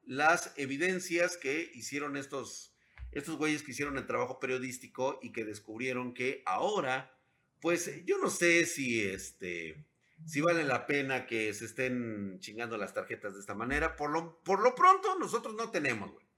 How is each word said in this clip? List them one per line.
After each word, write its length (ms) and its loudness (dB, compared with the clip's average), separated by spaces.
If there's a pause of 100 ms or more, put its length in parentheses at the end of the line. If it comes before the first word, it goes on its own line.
las 500 4
evidencias 800 0
que 380 -2
hicieron 420 -6
estos, 580 -8 (380)
estos 260 -6
güeyes 260 2
que 80 -10
hicieron 260 -2
el 100 -4
trabajo 320 0
periodístico 840 -2
y 120 -12
que 100 -4
descubrieron 720 -4
que 320 -2
ahora, 720 0 (420)
pues, 460 0
yo 120 2
no 120 0
sé 360 6
si, 360 0
este, 840 -6 (400)
si 160 -2
vale 220 4
la 220 0
pena 400 0
que 280 0
se 120 -8
estén 760 -4
chingando 380 -6
las 160 -4
tarjetas 400 -6
de 60 -12
esta 160 -8
manera. 400 0
Por 160 -2
lo, 320 -4
por 180 2
lo 140 6
pronto, 420 8
nosotros 380 -2
no 160 -4
tenemos, 400 0
güey. 140 -20 (120)